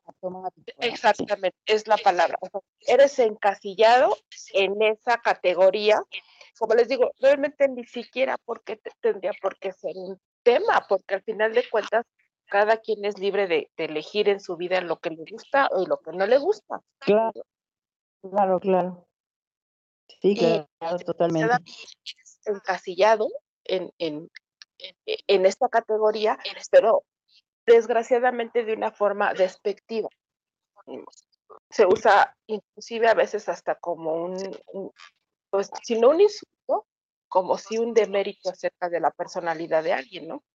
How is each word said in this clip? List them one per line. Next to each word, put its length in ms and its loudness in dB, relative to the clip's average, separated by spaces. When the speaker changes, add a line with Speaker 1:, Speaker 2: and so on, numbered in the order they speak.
Speaker 1:
automático, 760 -14
¿no? 60 -4
Speaker 2:
Exactamente, 720 -2
es 200 0
la 120 2
palabra. 420 2
O 80 -12
sea, 120 -12
eres 320 6
encasillado 1000 2
en 280 0
esa 360 0
categoría. 840 2
Como 160 0
les 140 4
digo, 320 0
realmente 480 2
ni 160 -10
siquiera 540 -6
por 260 -14
qué 120 -12
te-, 140 -18
tendría 400 -2
por 180 -6
qué 140 -10
ser 240 -12
un 220 -12
tema, 460 2
porque 260 -2
al 80 -6
final 320 -2
de 140 0
cuentas, 380 -2
cada 320 2
quien 260 -6
es 160 -4
libre 260 0
de, 300 -2
de 80 -6
elegir 440 -2
en 120 0
su 160 -10
vida 240 -2
lo 180 -4
que 120 -6
le 200 -12
gusta 400 0
y 60 0
lo 120 -2
que 120 -16
no 160 -2
le 120 4
gusta. 420 -2
Speaker 1:
Claro, 440 0
claro, 300 0
claro. 480 -2
Sí, 120 2
Speaker 2:
Y 20 0
Speaker 1:
claro, 720 -2
totalmente. 480 0
Speaker 2:
encasillado 840 0
en, 360 -6
en, 300 -8
en, 180 -20
en 400 2
esta 220 2
categoría, 680 0
pero 340 4
desgraciadamente 1000 2
de 100 -4
una 160 -4
forma 420 0
despectiva. 760 -4
Se 160 4
usa 500 4
inclusive 600 -4
a 60 4
veces 340 -2
hasta 280 -6
como 380 -6
un, 200 -6
un, 180 -12
pues, 200 -2
si 160 -2
no 100 8
un 100 2
insulto, 680 0
como 280 0
si 220 -8
un 160 -4
demérito 560 0
acerca 380 -8
de 100 -4
la 140 0
personalidad 720 -4
de 80 -2
alguien, 340 -8
¿no? 160 -14